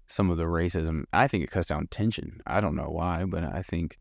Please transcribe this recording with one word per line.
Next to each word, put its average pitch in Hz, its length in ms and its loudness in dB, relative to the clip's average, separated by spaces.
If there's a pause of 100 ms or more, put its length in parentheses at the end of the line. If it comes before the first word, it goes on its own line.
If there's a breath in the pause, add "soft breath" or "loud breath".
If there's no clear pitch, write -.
some 98 240 2
of 85 60 2
the 82 80 2
racism. 82 600 0 (100)
I 123 140 6
think 90 160 0
it - 60 -6
cuts 87 180 0
down - 180 -2
tension. - 600 -4
I 98 140 2
don't 78 160 0
know 71 140 -4
why, 85 340 0
but 82 180 -2
I 92 200 -4
think 85 380 -4